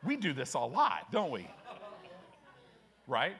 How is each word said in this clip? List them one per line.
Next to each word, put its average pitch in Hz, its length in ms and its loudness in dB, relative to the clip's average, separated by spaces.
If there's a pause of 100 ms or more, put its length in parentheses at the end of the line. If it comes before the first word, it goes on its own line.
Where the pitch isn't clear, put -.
We 254 140 0
do 202 160 0
this 131 220 -4
a 147 40 2
lot, 120 520 2
don't 208 200 2
we? 98 160 -4 (1600)
Right? 131 340 4